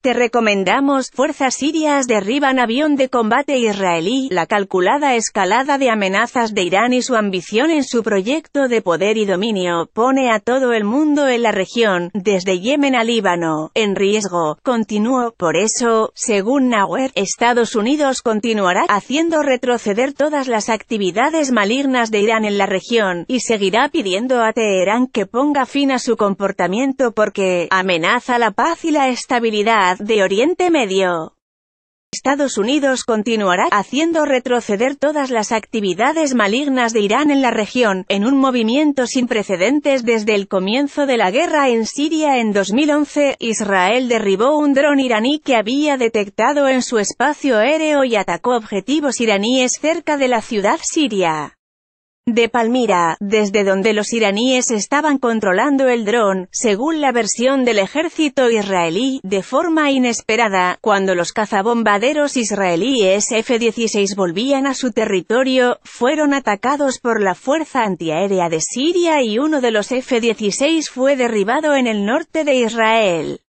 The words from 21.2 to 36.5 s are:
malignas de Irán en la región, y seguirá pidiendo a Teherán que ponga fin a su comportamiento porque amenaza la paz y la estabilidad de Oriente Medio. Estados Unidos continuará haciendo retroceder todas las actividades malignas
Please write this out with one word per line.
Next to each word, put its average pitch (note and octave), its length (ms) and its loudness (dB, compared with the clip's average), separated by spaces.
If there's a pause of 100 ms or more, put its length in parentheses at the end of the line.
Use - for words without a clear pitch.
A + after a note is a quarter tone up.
malignas A#3+ 580 0
de G#3 120 2
Irán A3 220 2
en G#3 140 -2
la G3 80 2
región, G3 600 -2
y B3+ 100 -2
seguirá G#3+ 500 0
pidiendo A#3+ 540 -2
a A3 100 0
Teherán G#3+ 540 0
que G#3 200 -4
ponga C#4 380 0
fin C#4 280 0
a B3+ 80 -2
su A3+ 160 -2
comportamiento G3+ 960 -2
porque F#3+ 580 0
amenaza F#3+ 680 0
la A3 100 2
paz D4+ 340 -2
y E4 60 0
la C#4+ 180 2
estabilidad A3 880 0
de G#3 240 0
Oriente C#4 480 2
Medio. F#3+ 680 0 (720)
Estados C#4 460 -2
Unidos C4 480 0
continuará G#3+ 680 0
haciendo D4+ 540 0
retroceder B3 720 0
todas D4 320 -2
las A3+ 240 -2
actividades A#3 840 0
malignas A#3+ 600 0